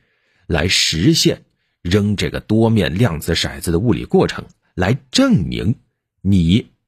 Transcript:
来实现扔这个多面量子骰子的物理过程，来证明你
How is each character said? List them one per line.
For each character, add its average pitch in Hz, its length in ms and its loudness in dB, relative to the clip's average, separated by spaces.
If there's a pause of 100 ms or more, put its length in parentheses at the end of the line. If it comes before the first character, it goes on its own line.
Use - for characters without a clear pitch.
(480)
来 82 200 -2
实 95 460 0
现 - 300 -2 (380)
扔 101 340 0
这 87 160 -4
个 - 80 -8
多 110 300 2
面 90 280 0
量 98 220 0
子 82 140 -2
骰 - 280 -6
子 90 100 -4
的 82 80 2
物 113 140 2
理 110 120 -6
过 185 220 2
程， - 180 -10 (280)
来 92 240 0 (140)
证 247 320 2
明 101 320 -4 (460)
你 95 460 2 (200)